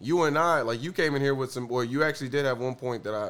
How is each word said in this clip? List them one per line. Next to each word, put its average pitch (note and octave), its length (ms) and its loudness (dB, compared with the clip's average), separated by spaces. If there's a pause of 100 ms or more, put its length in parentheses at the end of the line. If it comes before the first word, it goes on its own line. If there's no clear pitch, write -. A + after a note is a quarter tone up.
you E3 220 2
and D3 140 4
I, E3 240 4
like, A#2 220 -2
you E3+ 80 -6
came D#3 240 2
in C3+ 60 0
here C#3 120 2
with C3 180 -2
some, B2 180 -6
well, B2 140 0
you C3 200 0
actually D3 260 -2
did C#3+ 160 0
have B2+ 140 0
one B2+ 160 -2
point A#2+ 300 -6
that G#2+ 80 -2
I, G#2 160 -2